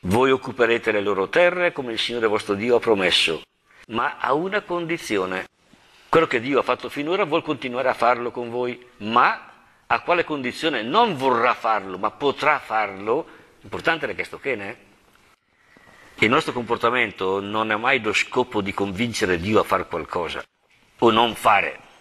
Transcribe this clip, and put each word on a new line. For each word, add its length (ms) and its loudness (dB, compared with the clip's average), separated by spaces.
Voi 300 4
occuperete 640 2
le 80 2
loro 300 0
terre 420 2
come 200 -8
il 60 -6
Signore 280 -2
vostro 260 0
Dio 240 2
ha 40 4
promesso, 600 2
ma 320 -4
a 160 0
una 260 -2
condizione." 880 -4
Quello 200 4
che 120 0
Dio 200 2
ha 20 2
fatto 260 -2
finora 360 -2
vuol 180 -2
continuare 460 -4
a 40 2
farlo 380 2
con 180 -8
voi, 400 -6
ma 540 2
a 140 0
quale 240 0
condizione? 580 -4
Non 340 2
vorrà 360 2
farlo, 460 -2
ma 120 0
potrà 480 0
farlo. 680 -2
Importante 460 -4
è 80 -6
questo, 240 -8
che 160 -4
ne? 220 -10
Il 100 4
nostro 240 0
comportamento 840 0
non 300 -4
è 60 0
mai 240 0
lo 140 -2
scopo 480 0
di 100 -6
convincere 680 -2
Dio 220 2
a 40 2
fare 220 0
qualcosa 560 -6
o 100 6
non 240 4
fare 460 2